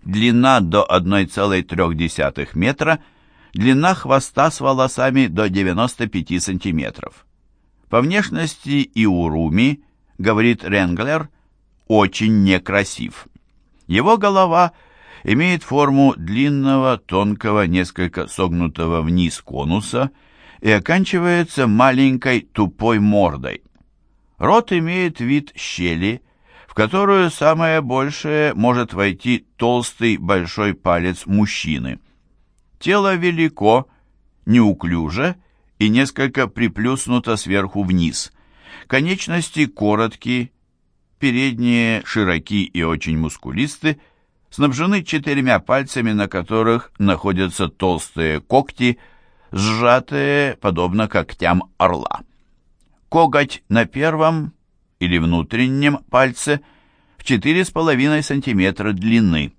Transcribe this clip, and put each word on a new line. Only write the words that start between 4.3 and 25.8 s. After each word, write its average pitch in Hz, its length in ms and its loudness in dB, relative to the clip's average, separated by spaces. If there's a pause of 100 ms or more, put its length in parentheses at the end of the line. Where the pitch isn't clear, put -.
с - 100 -12
волосами 131 680 0
до 98 220 -2
девяносто 98 580 -2
пяти 90 320 -4
сантиметров. 85 880 -6 (640)
По 117 120 2
внешности 156 920 -2
иуруми, 90 880 2 (340)
говорит 110 480 0
Ренглер, 104 640 -2 (580)
очень 107 560 2
некрасив. 95 840 -2 (600)
Его 180 300 2
голова 190 560 2 (500)
имеет 160 400 0
форму 139 540 2
длинного, 131 800 0
тонкого, 104 680 0
несколько 90 640 -2
согнутого 85 720 -2
вниз 85 400 0
конуса 101 680 -4 (480)
и 110 100 0
оканчивается 170 960 0
маленькой 127 760 2
тупой 107 580 0
мордой. 92 640 0 (760)
Рот 202 360 2
имеет 175 480 -2
вид 143 340 -2
щели, 87 680 -4 (460)